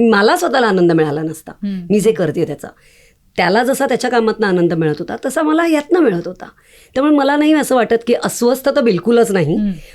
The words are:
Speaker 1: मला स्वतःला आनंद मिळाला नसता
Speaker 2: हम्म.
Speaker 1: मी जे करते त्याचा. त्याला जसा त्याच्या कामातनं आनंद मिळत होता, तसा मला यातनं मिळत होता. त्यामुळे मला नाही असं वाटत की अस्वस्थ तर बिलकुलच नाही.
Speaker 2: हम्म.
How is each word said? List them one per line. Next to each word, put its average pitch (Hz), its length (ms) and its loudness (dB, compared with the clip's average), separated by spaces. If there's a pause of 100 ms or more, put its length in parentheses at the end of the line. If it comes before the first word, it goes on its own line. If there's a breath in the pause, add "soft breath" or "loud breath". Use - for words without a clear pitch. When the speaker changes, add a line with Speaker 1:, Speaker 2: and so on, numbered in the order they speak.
Speaker 1:
मला 220 280 2
स्वतःला 247 300 0
आनंद 180 240 2
मिळाला 156 300 0
नसता 156 300 -10
Speaker 2:
हम्म. 190 380 -10
Speaker 1:
मी 208 100 2
जे 202 120 2
करते 156 340 -2
त्याचा. 151 220 -8 (720 soft breath)
त्याला 196 260 2
जसा 269 220 -2
त्याच्या 247 240 -2
कामातनं 220 380 0
आनंद 175 260 2
मिळत 156 260 0
होता, 196 160 -10 (100)
तसा 320 160 -4
मला 311 260 0
यातनं 311 320 0
मिळत 196 260 2
होता. 180 200 -14 (480 soft breath)
त्यामुळे 294 220 2
मला 277 200 2
नाही 302 180 2
असं 269 220 0
वाटत 240 200 2 (120)
की 240 60 2 (100)
अस्वस्थ 254 520 -2
तर 285 60 0
बिलकुलच 226 500 2
नाही. 170 240 0
Speaker 2:
हम्म. 208 160 -2 (240 loud breath)